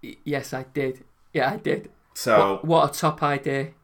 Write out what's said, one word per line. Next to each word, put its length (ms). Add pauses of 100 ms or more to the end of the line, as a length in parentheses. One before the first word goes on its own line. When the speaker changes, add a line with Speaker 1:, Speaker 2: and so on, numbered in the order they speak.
Speaker 1:
Y-, 220
yes, 300
I 100 (100)
did. 300 (300)
Yeah, 180
I 60
did. 320 (240)
Speaker 2:
So 420
Speaker 1:
What, 100
what 300
a 40
top 220
idea. 480 (140)